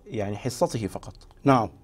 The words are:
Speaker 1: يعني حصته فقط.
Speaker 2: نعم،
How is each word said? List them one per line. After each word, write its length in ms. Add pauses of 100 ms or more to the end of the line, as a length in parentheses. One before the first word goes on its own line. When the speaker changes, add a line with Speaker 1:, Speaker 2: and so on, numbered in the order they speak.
Speaker 1:
يعني 300
حصته 500
فقط. 260 (300)
Speaker 2:
نعم، 260 (140)